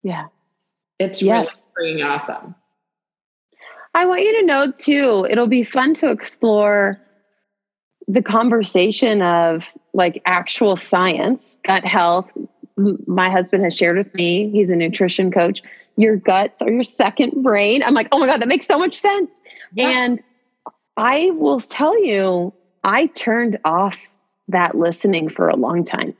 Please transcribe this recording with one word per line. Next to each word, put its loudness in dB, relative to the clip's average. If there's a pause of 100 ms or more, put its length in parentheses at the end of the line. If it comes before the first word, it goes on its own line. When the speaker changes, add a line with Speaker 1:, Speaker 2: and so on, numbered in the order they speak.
Speaker 1:
Yeah. -8 (720)
Speaker 2:
It's -4
really 2
Speaker 1:
Yes. -16 (120)
Speaker 2:
freaking -4
awesome. -8 (1400)
Speaker 1:
I 2
want 0
you 2
to 2
know, 2
too, 0
it'll 2
be 2
fun 0
to 0
explore 0 (1080)
the 2
conversation 0
of, 0 (220)
like, 0
actual 0
science, -2
gut 0
health. 0 (480)
M-, 0
my 0
husband 0
has -2
shared 2
with -4
me, -2
he's 2
a 2
nutrition 0
coach, 0 (340)
your 4
guts 0
are 0
your 0
second -2
brain. 2
I'm 2
like, 0
"Oh 2
my 2
God, 2
that -2
makes 0
so 2
much -2
sense." 0 (420)
Speaker 2:
Yeah. 0
Speaker 1:
And 0 (760)
I 2
will 0
tell -2
you, -2 (320)
I 0
turned -2
off 0 (500)
that 0
listening -2
for -2
a 2
long 0
time. -2